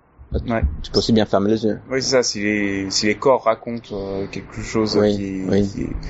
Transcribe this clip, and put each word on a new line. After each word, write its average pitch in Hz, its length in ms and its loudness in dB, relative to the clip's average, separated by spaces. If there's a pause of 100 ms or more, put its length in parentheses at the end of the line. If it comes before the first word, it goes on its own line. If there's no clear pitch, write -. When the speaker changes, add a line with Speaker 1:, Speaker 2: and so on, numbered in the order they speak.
(320)
Speaker 1:
bah, - 140 -2
tu, 123 60 -4
Speaker 2:
Ouais. 113 120 0 (200)
Speaker 1:
tu - 80 -14
peux - 80 0
aussi 117 140 2
bien 107 120 6
fermer 98 240 2
les 110 140 2
yeux. 101 160 0 (100)
Speaker 2:
Oui, 131 140 -2
c'est 127 80 -2
ça, 127 120 4
si - 180 -4
les, 101 500 -2
si - 160 0
les 104 80 2
corps 123 300 2
racontent, 113 480 -2
euh, 98 340 -4
quelque - 340 -10
chose 110 360 0
Speaker 1:
Oui, 104 180 4
Speaker 2:
qui, 98 340 -4
Speaker 1:
oui. 101 180 4
Speaker 2:
qui, 95 200 -6 (220)